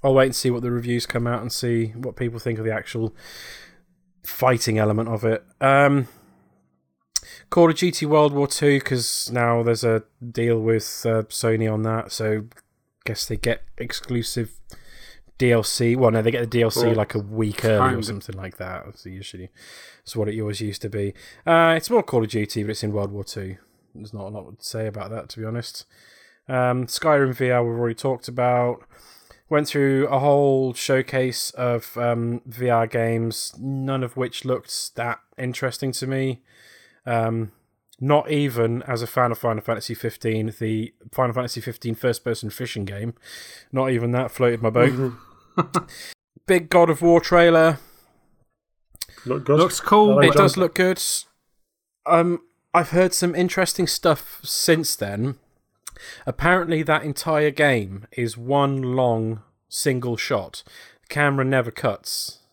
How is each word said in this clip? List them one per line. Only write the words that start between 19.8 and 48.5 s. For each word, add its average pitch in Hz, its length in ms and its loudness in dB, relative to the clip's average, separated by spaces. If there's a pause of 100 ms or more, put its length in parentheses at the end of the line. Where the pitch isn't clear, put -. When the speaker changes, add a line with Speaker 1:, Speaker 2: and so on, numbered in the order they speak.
Speaker 1:
It's - 140 -18
what 107 120 -2
it 110 120 -6
always 104 200 -6
used 104 220 -8
to 107 80 -8
be. 101 240 -6 (320)
Uh, 165 300 6
it's 165 140 -4
more 226 120 4
Call 117 220 0
of 104 60 -6
Duty, 107 320 -4
but 104 80 -6
it's 107 120 -6
in 104 100 -4
World 101 200 -4
War 101 120 -10
Two. 98 320 -12 (380)
There's 104 200 -18
not 101 120 -12
a - 20 -12
lot 104 300 -14
to - 60 -20
say 110 220 -6
about 107 240 -8
that, 110 200 -12
to - 100 -14
be 110 60 -8
honest. 117 380 -8 (640)
Um, 127 380 0
Skyrim 139 480 2
V 127 160 0
R 123 140 2
we've 117 140 -2
already 117 160 -2
talked 131 340 -4
about. 123 520 0 (680)
Went 147 200 2
through 139 400 2
a 135 100 2
whole 139 560 4
showcase 131 760 -2
of, 120 480 -4
um, 120 480 -2
V 123 240 -4
R 117 160 4
games, 113 720 -2
none 135 440 -4
of 123 140 -8
which 123 280 -6
looked - 520 -6
that 117 240 -4 (180)
interesting 127 540 -4
to - 140 -6
me. 135 360 -4 (640)
Um, 113 460 -2 (480)
not 147 300 2
even 120 540 0
as 120 180 -4
a 120 40 -8
fan 123 240 0
of 113 80 -4
Final 113 240 -2
Fantasy 113 320 -4
fifteen, 110 640 -4
the 110 340 -4 (200)
Final 123 220 -2
Fantasy 123 260 -6
fifteen 113 340 -8
first-person 113 560 -4
fishing - 340 -8
game. 101 300 -8 (560)
Not 131 200 0
even 120 220 0
that 123 180 0
floated 120 320 0
my 110 80 2
boat. 123 420 2 (440)
Speaker 2:
<laughs> - 920 -6
Speaker 1:
Big 170 240 2
God 170 200 8
of 151 120 0
War 170 180 8
trailer. 165 580 6 (1500)